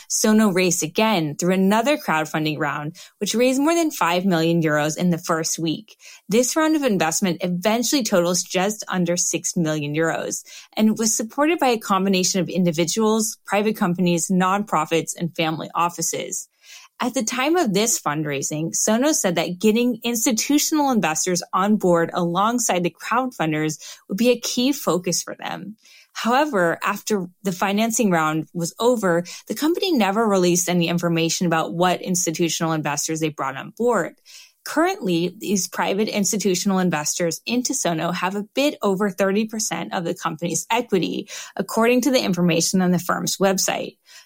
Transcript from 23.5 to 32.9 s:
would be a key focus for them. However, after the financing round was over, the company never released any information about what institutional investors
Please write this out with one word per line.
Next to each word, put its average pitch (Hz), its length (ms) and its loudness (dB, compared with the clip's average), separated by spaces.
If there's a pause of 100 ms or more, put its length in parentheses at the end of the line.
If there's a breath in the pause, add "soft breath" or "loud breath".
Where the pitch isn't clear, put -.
would 196 80 -4
be 233 140 4
a 240 80 2
key 247 340 0
focus 175 500 -2
for - 160 -10
them. - 380 -10 (340 soft breath)
However, 226 720 2
after 196 440 -2 (160)
the 190 100 -2
financing 214 580 0
round 156 420 0
was 165 260 -6
over, 208 440 2 (240 loud breath)
the 214 80 -8
company 349 380 0
never 220 340 2
released 180 400 2
any 175 220 2
information 170 580 0
about 165 260 0
what 175 280 0
institutional 170 720 -2
investors 156 480 -2